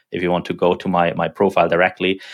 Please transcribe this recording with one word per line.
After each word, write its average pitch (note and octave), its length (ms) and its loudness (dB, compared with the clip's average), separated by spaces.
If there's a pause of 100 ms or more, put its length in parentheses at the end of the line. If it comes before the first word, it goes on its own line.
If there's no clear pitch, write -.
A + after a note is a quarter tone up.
(120)
If F2+ 100 -6
you F2+ 80 0
want F2 180 0
to F#2 60 -4
go F2+ 220 2
to - 140 -6
my, F2 240 0
my E2 160 -2
profile F2 400 2
directly. F#2 500 0 (140)